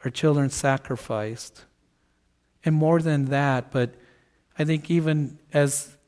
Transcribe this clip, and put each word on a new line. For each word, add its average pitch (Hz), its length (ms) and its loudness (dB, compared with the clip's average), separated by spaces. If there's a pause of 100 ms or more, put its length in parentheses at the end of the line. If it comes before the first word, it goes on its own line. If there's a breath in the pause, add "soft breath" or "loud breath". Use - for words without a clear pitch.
Our 127 80 -4
children 143 380 2
sacrificed. 117 1160 -4 (1000)
And 156 100 2
more 160 260 4
than 151 240 0
that, 135 460 0
but 123 240 -2 (600 soft breath)
I 156 60 0
think 151 260 -2
even 156 480 0 (160)
as 143 440 0 (100)